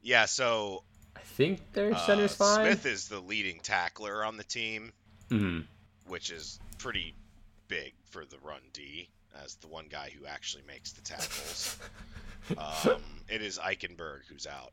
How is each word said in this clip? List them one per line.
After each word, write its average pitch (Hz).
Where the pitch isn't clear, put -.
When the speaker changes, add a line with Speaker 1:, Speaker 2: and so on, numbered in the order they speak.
Speaker 1:
Yeah, 113
so 107
Speaker 2:
I -
think 175
their 208
Speaker 1:
uh, 185
Speaker 2:
center's 202
fine. 208
Speaker 1:
Smith 196
is 107
the 104
leading 95
tackler 104
on 110
the 104
team, 110
Speaker 2:
Mm-hmm. 95
Speaker 1:
which 90
is 78
pretty 92
big 76
for 80
the 67
run 73
D 71
as 67
the -
one 78
guy 71
who 71
actually 71
makes 69
the -
tackles. -
Speaker 2:
<laughs> -
Speaker 1:
Um, 78
it 110
is 95
Eichenberg 87
who's 71
out 67